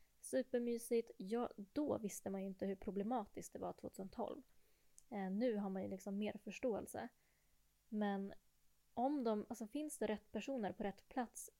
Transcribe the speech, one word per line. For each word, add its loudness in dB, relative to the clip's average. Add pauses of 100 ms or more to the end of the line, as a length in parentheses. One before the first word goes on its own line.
(200)
supermysigt. 2
Ja, 0
då 2
visste -2
man -2
ju -2
inte -2
hur 2
problematiskt -2
det -8
var -2
tvåtusen -8
tolv. -4 (680)
Eh, -2
nu 4
har 0
man -2
ju -2
liksom -4
mer 0
förståelse. -2 (800)
Men 2 (640)
om 4
de, 4
alltså, -6
finns -2
det 2
rätt -2
personer 0
på -4
rätt -4
plats -4